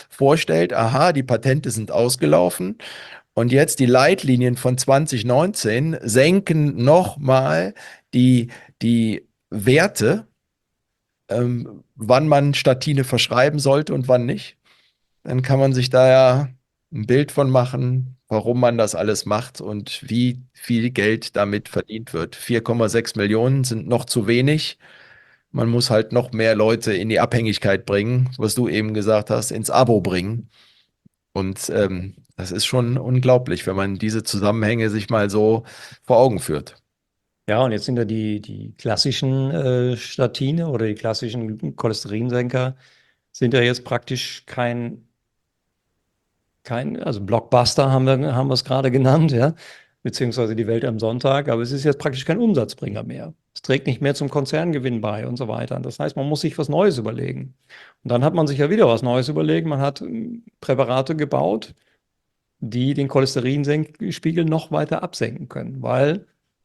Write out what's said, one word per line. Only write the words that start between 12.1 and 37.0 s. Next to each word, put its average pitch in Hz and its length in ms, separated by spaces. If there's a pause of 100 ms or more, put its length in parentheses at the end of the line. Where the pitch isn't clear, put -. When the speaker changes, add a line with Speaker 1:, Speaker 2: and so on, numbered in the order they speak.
Speaker 1:
man 143 260
Statine 135 520
verschreiben 131 540
sollte 139 340
und 135 160
wann 123 160
nicht, - 320 (640)
dann 131 200
kann 135 160
man 135 120
sich 127 180
da 131 200
ja 131 400 (420)
ein 107 140
Bild 135 260
von 139 180
machen, 127 680 (100)
warum 110 320
man 120 180
das 107 180
alles 101 300
macht 107 360
und - 480
wie 123 320 (100)
viel 120 380
Geld 110 480
damit 101 320
verdient 110 440
wird. 82 220
Vier 117 260
Komma 117 280
sechs 113 260
Millionen 113 480
sind 120 240
noch 113 160
zu 104 240
wenig. 135 500 (760)
Man 117 180
muss 117 200
halt 110 220
noch 120 220
mehr 110 220
Leute 110 380
in 95 140
die 101 140
Abhängigkeit 107 640
bringen, 120 520
was 110 180
du 123 120
eben 107 260
gesagt 107 360
hast, 117 220
ins 110 180
Abo 120 320
bringen. 95 480 (840)
Und, 95 380
ähm, 95 460 (200)
das 92 160
ist 92 140
schon 123 320
unglaublich, 123 720
wenn 95 100
man 98 200
diese 107 260
Zusammenhänge 110 640
sich 104 200
mal 104 200
so 110 340 (400)
vor 120 140
Augen 120 220
führt. - 360 (720)